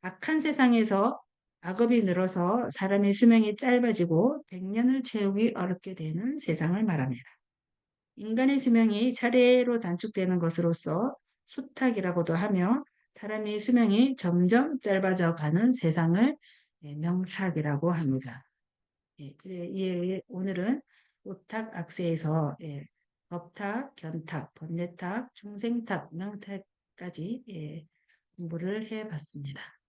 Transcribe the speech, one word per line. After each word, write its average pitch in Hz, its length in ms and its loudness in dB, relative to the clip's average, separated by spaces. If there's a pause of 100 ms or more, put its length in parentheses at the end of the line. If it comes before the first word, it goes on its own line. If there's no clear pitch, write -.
악한 311 380 -2
세상에서 240 800 4 (400)
악업이 226 420 2
늘어서 185 680 0
사람의 196 420 2
수명이 220 440 6
짧아지고 247 920 2
백 185 160 -10
년을 240 380 0
채우기 214 540 0
어렵게 185 380 -4
되는 180 440 -6
세상을 170 440 0
말합니다. 135 400 -2 (960)
인간의 247 420 0
수명이 226 560 4
차례로 247 680 4
단축되는 185 580 -2
것으로서 170 800 0 (300)
수탁이라고도 185 880 -2
하며 196 480 2 (320)
사람의 214 440 -6
수명이 240 580 4
점점 196 640 2
짧아져 190 540 2
가는 170 380 2
세상을, 175 640 2 (480)
예, 147 100 -14
명탁이라고 165 960 -2
합니다. 131 500 -4 (800)
예, 143 140 -16 (140)
예, 180 600 -4
예, 190 200 -4
오늘은 190 520 -4 (440)
오탁 220 520 -10
악세에서, 160 880 -2
예, 143 220 -12 (440)
법탁, 202 680 -8
견탁, 160 580 -10
번뇌탁, 175 800 -8
중생탁, 208 800 -6
명탁까지, 196 1400 -12
예, 156 340 -12 (520)
공부를 180 540 -8
해봤습니다. 156 720 -10 (280)